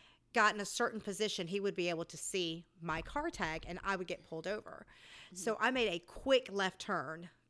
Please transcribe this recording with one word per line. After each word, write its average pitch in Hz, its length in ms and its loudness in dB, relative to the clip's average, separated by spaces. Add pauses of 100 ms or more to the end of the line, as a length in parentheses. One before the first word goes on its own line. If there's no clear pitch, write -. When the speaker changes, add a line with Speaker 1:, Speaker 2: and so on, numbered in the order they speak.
(320)
Speaker 1:
got 214 220 6
in 208 60 -2
a 196 60 -2
certain 220 340 0
position, 196 460 -2
he 196 140 -2
would 196 160 0
be 175 140 2
able 165 160 -2
to - 100 -14
see 170 480 -2 (160)
my 165 220 -2
car 294 280 -2
tag, 160 380 -2
and 175 160 -8
I 196 120 2
would 180 100 -4
get 170 200 -6
pulled 160 200 -8
over. - 400 -6 (400)
Speaker 2:
Mm-hmm. 180 100 -16
Speaker 1:
So 214 240 0
I 233 100 4
made 247 180 4
a 175 100 0
quick 254 520 4
left 190 300 0
turn, 165 480 -4 (220)